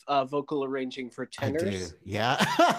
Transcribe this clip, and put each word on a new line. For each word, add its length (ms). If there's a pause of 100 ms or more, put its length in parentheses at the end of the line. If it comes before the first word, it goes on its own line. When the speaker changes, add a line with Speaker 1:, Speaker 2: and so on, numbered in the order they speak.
Speaker 1:
uh, 180
vocal 380
arranging 480
for 180 (100)
Speaker 2:
I 120
do. 80
Speaker 1:
tenors. 340 (100)
Speaker 2:
Yeah. 400 (360)